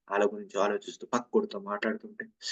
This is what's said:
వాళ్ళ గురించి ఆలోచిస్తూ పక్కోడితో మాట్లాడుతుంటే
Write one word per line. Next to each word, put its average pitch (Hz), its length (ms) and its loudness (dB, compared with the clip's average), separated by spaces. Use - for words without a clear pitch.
వాళ్ళ 101 200 2
గురించి 104 320 -4
ఆలోచిస్తూ 104 480 0
పక్కోడితో 107 560 0
మాట్లాడుతుంటే 104 640 -4